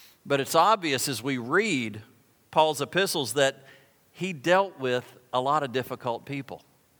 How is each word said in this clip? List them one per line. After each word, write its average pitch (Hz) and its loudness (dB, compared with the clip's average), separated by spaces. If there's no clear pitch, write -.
But 139 2
it's 135 -2
obvious 170 2
as 117 -6
we 131 -4
read 123 -2
Paul's 156 2
epistles 160 -2
that 139 0
he 185 -6
dealt 175 2
with 123 -2
a 127 0
lot 143 0
of 131 -6
difficult 120 -6
people. 135 -12